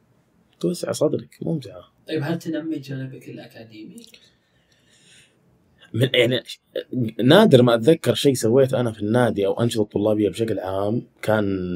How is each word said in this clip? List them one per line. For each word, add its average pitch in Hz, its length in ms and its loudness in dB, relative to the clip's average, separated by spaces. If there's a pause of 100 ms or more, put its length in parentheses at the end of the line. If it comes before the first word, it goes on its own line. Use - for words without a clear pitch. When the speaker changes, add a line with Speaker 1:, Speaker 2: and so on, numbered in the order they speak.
(600)
Speaker 1:
توسع 170 320 -6
صدرك، - 500 -4
ممتعة. 113 420 -8 (240)
Speaker 2:
طيب، 156 140 -4
هل 170 160 -4
تنمي 156 400 -8
جانبك 131 500 -12
الأكاديمي؟ 110 680 -20 (2000)
Speaker 1:
من، 123 200 0
يعني، 127 300 2
ش-، - 160 -18 (640)
نادر 156 380 8
ما 120 120 4
أتذكر 120 400 2
شيء 139 200 2
سويته 123 460 2
أنا 117 120 -2
في 104 100 -10
النادي 107 440 2
أو - 140 -2
أنشطة 113 240 0
طلابية 107 440 0
بشكل 104 300 -4
عام 98 440 -4 (200)
كان 107 220 0 (320)